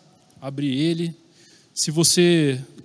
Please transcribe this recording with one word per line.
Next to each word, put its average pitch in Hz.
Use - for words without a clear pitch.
abrir 135
ele. 165
Se -
você 156